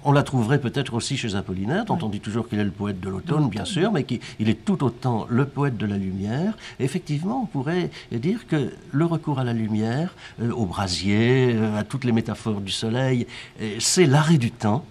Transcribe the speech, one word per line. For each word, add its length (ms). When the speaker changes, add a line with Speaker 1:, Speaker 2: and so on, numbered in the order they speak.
Speaker 1:
on 100
la 100
trouverait 360
peut-être 360
aussi 200
chez 200
Apollinaire, 500
dont 80
Speaker 2:
Oui. 120
Speaker 1:
on 40
dit 120
toujours 280
qu'il 80
est 60
le 80
poète 280
de 80
l'automne, 380
Speaker 2:
De 60
Speaker 1:
bien 100
Speaker 2:
l'automne. 40
Speaker 1:
sûr, 80
mais 120
qui, 160
il 100
est 160
tout 180
autant 460
le 160
poète 320
de 80
la 100
lumière. 640
Effectivement, 640
on 20
pourrait 460
dire 360
que 260
le 140
recours 320
à 60
la 100
lumière, 600
euh, 120
au 120
brasier, 880
euh, 240
à 60
toutes 200
les 100
métaphores 480
du 100
soleil, 560
euh, 180
c'est 280
l'arrêt 320
du 100
temps. 420